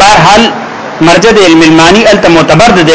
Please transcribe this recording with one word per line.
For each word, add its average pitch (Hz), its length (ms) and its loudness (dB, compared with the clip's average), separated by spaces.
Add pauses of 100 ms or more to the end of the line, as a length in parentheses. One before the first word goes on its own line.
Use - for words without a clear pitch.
بهرحال 208 400 0 (680)
مرجع 180 280 0
د - 100 2
علم 165 220 2
المعانی 165 340 2 (100)
الته 196 240 0
معتبر 160 400 0
ده 180 60 0
د 156 120 0